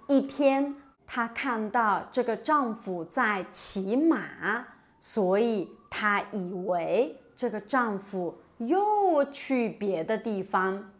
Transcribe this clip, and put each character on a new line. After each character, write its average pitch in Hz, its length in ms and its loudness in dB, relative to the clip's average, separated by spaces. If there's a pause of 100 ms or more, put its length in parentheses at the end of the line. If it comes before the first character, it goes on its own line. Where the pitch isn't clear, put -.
一 277 140 6
天 277 560 0 (280)
她 233 220 -4
看 233 420 -4
到 208 400 0
这 247 140 0
个 226 140 -2
丈 269 360 2
夫 180 300 -6
在 208 480 -2
骑 196 460 2
马， 226 680 0 (320)
所 190 400 2
以 220 400 0 (140)
她 202 300 0 (100)
以 185 220 -6
为 180 680 0 (140)
这 247 140 -4
个 208 100 -6
丈 220 400 0
夫 180 400 -6 (200)
又 359 640 2
去 254 440 0
别 180 340 -2
的 220 140 -2
地 208 240 -4
方。 190 580 -2